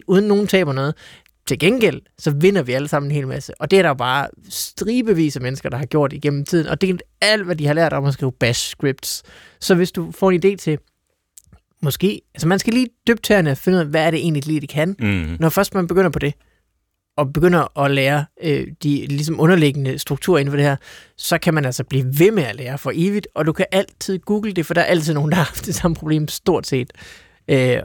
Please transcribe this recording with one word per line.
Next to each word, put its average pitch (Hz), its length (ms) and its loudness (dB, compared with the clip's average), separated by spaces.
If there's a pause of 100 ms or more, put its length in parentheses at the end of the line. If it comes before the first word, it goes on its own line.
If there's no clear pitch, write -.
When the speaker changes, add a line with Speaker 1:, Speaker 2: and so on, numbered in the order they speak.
Speaker 1:
uden 196 200 4
nogen 202 200 2
taber 175 260 2
noget. 139 200 -2 (540)
Til 135 120 -2
gengæld, 208 420 2 (180)
så 156 120 -2
vinder 170 320 2
vi 123 100 -4
alle 139 140 -2
sammen 143 240 -2
en 151 40 -2
hel 139 120 -4
masse. 131 340 -10
Og 147 100 -2
det 196 80 6
er 185 40 4
der 156 100 4
bare 131 340 -2 (220)
stribevis 202 880 -2
af 131 60 -8
mennesker, 135 280 -6
der 123 80 -6
har 139 80 -6
gjort 147 280 0
igennem 143 320 -2
tiden, 165 220 0
og - 140 -4
delt 185 220 -2 (180)
alt, 208 240 2
hvad 175 100 -2
de 147 120 -2
har 147 60 2
lært 156 200 2
om 139 120 -2
at 139 80 2
skrive 131 180 -2
bash - 380 -2
scripts. - 540 -6 (360)
Så - 160 2
hvis 175 160 2
du 165 200 -8
får 190 200 0
en 175 140 2
idé 196 100 4
til, 156 220 -4 (1040)
måske, 175 400 -2 (140)
altså 156 120 -2
man 190 120 2
skal 220 140 0
lige 254 140 2 (200)
dyppe 233 140 2
tæerne 185 300 2
og 135 60 0
finde 185 200 0
ud 175 40 2
af, 151 60 -2
hvad 156 200 0
er 165 40 2
det 160 80 0
egentlig 147 280 -2
lige, 156 120 -2
det 143 100 -10
kan, 165 300 -2
Speaker 2:
Mhm. 90 400 -2
Speaker 1:
når 160 100 2
først 196 240 0
man 180 140 -2
begynder 180 220 2
på 147 100 -4
det, 147 140 -2 (840)
og 143 160 -2
begynder 160 460 2
at 139 120 2
lære, 139 340 2 (180)
øh, 135 240 -2 (160)
de 143 240 0
ligesom 147 320 -4
underliggende 143 600 2
strukturer 151 400 0
inden 139 120 0
for 143 60 -2
det 143 80 4
her, 139 100 2 (420)
så - 200 -2
kan 165 160 0
man 147 120 0
altså 127 180 -4
blive 135 220 -2 (140)
ved 190 120 8
med 196 120 2
at 107 120 -6
lære 127 220 -8
for 135 180 -6
evigt, 196 400 0
og 156 100 -2
du 156 80 0
kan 190 180 -2
altid 190 480 -2
google 208 320 -2
det, 180 140 -2
for - 80 -4
der 170 80 2
er - 40 2
altid 160 280 0
nogen, 147 180 0
der 175 40 2
har 180 80 4
haft - 220 -8
det 202 100 -4
samme 170 200 -2
problem, 156 320 -2
stort - 400 -2
set. 127 260 -4 (540)
Øh, 127 380 2